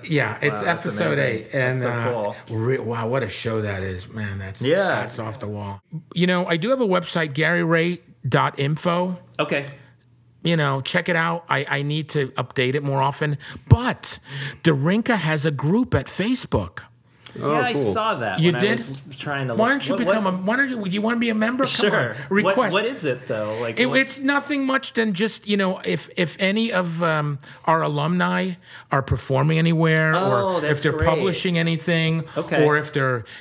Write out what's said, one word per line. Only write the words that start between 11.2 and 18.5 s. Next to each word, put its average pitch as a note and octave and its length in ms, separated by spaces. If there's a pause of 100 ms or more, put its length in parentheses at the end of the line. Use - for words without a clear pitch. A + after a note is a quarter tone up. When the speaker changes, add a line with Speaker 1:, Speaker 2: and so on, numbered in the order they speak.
Speaker 1:
I, C#3 220
I C#3+ 140
need D3+ 260
to C3+ 220
update C3 440
it D3 80
more C3+ 180
often. C#3 360 (320)
But A#3 500 (440)
Darinka E3+ 540
has D#3 280
a D#3+ 60
group D#3 440
at C3+ 120
Facebook. F3+ 720 (580)
Speaker 3:
Oh, B2 140
Speaker 2:
Yeah, D#3 80
I A#3+ 140
Speaker 3:
cool. C#3+ 200
Speaker 2:
saw A3 220
that A2 240
Speaker 1:
You D#3+ 140